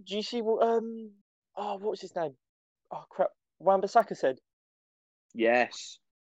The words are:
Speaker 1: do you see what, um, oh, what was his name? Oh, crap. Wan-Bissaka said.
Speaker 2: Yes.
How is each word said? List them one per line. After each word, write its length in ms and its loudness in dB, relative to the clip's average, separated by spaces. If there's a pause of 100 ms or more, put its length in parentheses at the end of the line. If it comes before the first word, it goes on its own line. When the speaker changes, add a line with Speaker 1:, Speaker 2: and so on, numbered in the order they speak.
Speaker 1:
do 120 -8
you 60 -4
see 200 -4
what, 240 2
um, 440 -2 (460)
oh, 180 -6
what 160 -6
was 100 -8
his 160 -14
name? 180 -4 (560)
Oh, 180 -12
crap. 220 0 (300)
Wan-Bissaka 560 2
said. 220 0 (960)
Speaker 2:
Yes. 680 2 (300)